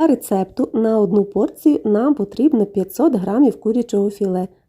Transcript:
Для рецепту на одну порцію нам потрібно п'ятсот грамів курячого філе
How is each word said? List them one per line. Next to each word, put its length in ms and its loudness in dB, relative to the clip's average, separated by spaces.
Для 60 2
рецепту 680 -2
на 280 0
одну 240 2
порцію 600 0
нам 300 2
потрібно 520 0
п'ятсот 480 -2
грамів 460 0
курячого 500 -2
філе 380 -4